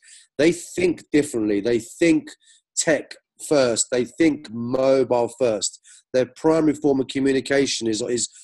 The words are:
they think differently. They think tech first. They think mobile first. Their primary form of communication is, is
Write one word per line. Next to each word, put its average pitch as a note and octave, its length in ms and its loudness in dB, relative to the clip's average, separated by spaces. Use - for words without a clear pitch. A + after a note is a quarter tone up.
they D#3+ 120 6
think F3 600 -4
differently. A2 500 0
They A#2 160 0
think D#3 540 0
tech - 380 -2
first. B2 440 2
They B2 140 0
think D3+ 460 0
mobile B2 760 0
first. A2 400 -2
Their B2+ 140 2
primary D#3 480 0
form C#3+ 260 0
of B2 80 -2
communication C3+ 800 0
is, A2 140 -2
is A#2+ 280 -4